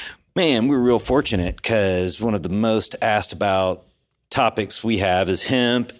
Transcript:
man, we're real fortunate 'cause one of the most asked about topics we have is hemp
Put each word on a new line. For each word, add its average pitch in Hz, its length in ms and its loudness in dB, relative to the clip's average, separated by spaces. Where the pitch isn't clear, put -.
man, 135 320 2
we're 143 100 2
real 123 200 4
fortunate 104 640 -2
'cause 95 580 0
one 110 140 0
of 92 80 -4
the 82 80 -6
most 110 500 0
asked 107 320 0
about 95 520 0
topics - 540 -2
we 113 140 0
have 92 280 2
is 92 180 0
hemp 123 560 0